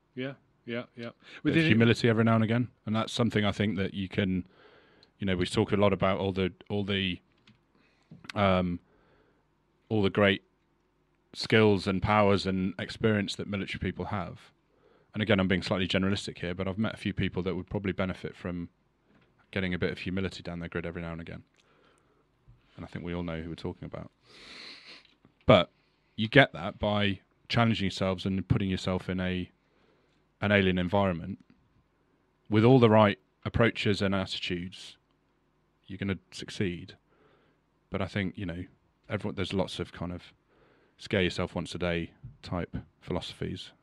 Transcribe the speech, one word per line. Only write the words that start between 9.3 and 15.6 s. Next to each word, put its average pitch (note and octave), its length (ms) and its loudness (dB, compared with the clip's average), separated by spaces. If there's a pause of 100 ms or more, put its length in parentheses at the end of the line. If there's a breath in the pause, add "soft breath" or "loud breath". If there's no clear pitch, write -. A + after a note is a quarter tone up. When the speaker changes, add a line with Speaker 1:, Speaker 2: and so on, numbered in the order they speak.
Speaker 2:
all A2 140 0
the G2 80 2
great G2 320 4 (920)
skills G#2+ 540 4
and F#2+ 160 -2
powers G2+ 440 4
and F#2+ 320 -2
experience G#2 580 -2
that F2+ 100 -8
military G2+ 320 -6
people F2+ 280 -6
have. - 440 -8 (640 soft breath)
And G#2+ 80 -2
again, G2+ 180 4
I'm F#2+ 80 2
being F2+ 140 2